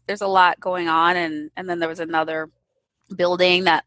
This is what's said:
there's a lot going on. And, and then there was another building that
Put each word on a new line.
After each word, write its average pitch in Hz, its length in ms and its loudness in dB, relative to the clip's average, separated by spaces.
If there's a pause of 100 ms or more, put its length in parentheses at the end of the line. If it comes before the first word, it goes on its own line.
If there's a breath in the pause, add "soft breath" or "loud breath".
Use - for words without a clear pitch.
there's 202 140 -6
a 202 60 -4
lot 185 320 4
going 180 280 -4
on. 165 280 4
And, 156 400 -6
and 185 140 -12
then 175 100 -4
there 165 100 -2
was 165 100 -12
another 160 500 -4 (640)
building 180 500 2
that 165 220 2